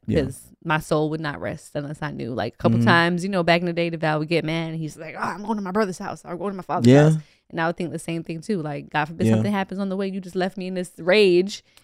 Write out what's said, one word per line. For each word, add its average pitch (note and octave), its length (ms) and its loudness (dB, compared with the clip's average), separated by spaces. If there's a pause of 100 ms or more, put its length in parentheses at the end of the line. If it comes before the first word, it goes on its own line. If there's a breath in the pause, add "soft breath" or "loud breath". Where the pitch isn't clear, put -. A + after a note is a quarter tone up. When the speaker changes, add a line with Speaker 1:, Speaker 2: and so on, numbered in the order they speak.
Speaker 1:
Yeah. D3+ 200 2
Speaker 2:
'cause - 280 -12 (100)
my D#3 160 0
soul D#3 300 0
would D#3+ 120 -6
not C#3+ 200 -8
rest - 320 -8
unless D3 300 -8
I D3 80 -6
knew. C3+ 240 -8
Like, G#2+ 180 -4
a - 40 -20
couple A2+ 220 2
Speaker 1:
Mm-hmm. A#2 80 2
Speaker 2:
times, E3+ 360 4
you G3 60 -6
know, F#3+ 140 -2
back E3+ 180 4
in F3+ 40 -4
the E3+ 80 -2
day, E3+ 160 -2
the E3 80 -6
Val D#3 220 0
would D#3 80 -4
get D#3+ 180 0
mad D#3+ 280 -4
and D#3+ 60 -8
he's D#3 180 -8
like, D#3 200 -14
"Oh, G#3 40 -8
I'm F#3+ 220 -6
going G#3+ 120 -4
to G#3 80 -6
my F3+ 80 -6
brother's G3 260 0
house. - 260 -10
I'll E3+ 140 -10
go G3 120 -6
to G3 60 -8
my F3+ 60 -12
father's C3 300 4
Speaker 1:
Yeah. D3 200 8
Speaker 2:
house." D#3+ 100 0 (280 loud breath)
And - 100 -8
I E3 60 0
would E3+ 120 -2
think E3 140 -6
the E3 80 -8
same E3 240 -8
thing E3 180 -10
too. G3 200 -4
Like, C#3+ 300 -8
"God D3+ 140 0
forbid E3 220 -2
Speaker 1:
Yeah. A2 60 6
Speaker 2:
something A2 180 2
happens G3 280 -4
on G3 100 -4
the F#3 80 -6
way. G3 100 -4
You F#3+ 140 -8
just F#3 140 -12
left F#3 220 -2
me F#3 100 -8
in F#3 80 -8
this F3+ 240 -6
rage." F#3 640 6 (200 soft breath)